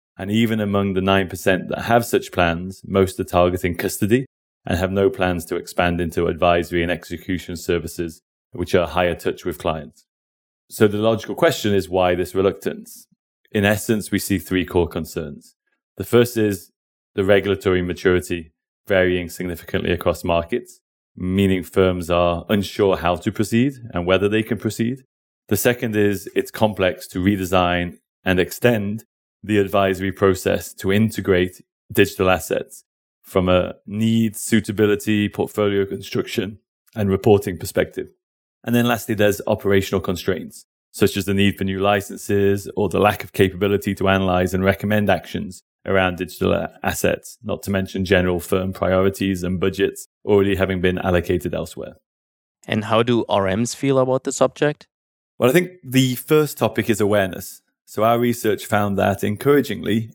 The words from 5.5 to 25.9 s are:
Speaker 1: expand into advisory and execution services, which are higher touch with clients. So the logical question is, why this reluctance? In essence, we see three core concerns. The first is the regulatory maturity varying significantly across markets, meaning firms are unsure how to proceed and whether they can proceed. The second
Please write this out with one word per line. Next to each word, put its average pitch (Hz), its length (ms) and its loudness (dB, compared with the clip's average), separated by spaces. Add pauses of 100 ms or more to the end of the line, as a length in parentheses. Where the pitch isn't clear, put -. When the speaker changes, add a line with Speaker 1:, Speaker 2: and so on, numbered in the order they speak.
Speaker 1:
expand 87 440 -2
into 85 260 -2
advisory 85 560 2
and 85 100 -2
execution 87 640 -6
services, 82 640 -6 (300)
which 87 240 -4
are 87 140 4
higher 87 260 0
touch - 320 -6
with 85 120 -6
clients. 78 460 -6 (640)
So 110 200 2
the 101 100 -2
logical 107 380 -2
question 131 360 0
is, 95 160 0
why 90 260 2
this 87 200 -4
reluctance? - 720 -4 (440)
In 107 140 0
essence, 104 460 0
we 101 80 0
see 95 200 0
three 92 280 -2
core 85 220 0
concerns. - 640 -10 (420)
The 98 80 -8
first 117 320 2
is 104 340 0 (440)
the 101 100 0
regulatory 95 560 2
maturity 87 720 -2 (360)
varying 90 400 2
significantly 87 640 -6
across 87 320 -2
markets, 85 560 -4 (340)
meaning 92 480 2
firms 90 480 2
are 87 380 0
unsure 101 480 2
how 87 180 0
to 87 160 -4
proceed 117 440 0 (180)
and 87 140 -4
whether 95 220 4
they 107 140 2
can 107 160 -4
proceed. 117 460 -4 (440)
The 104 80 2
second 120 380 0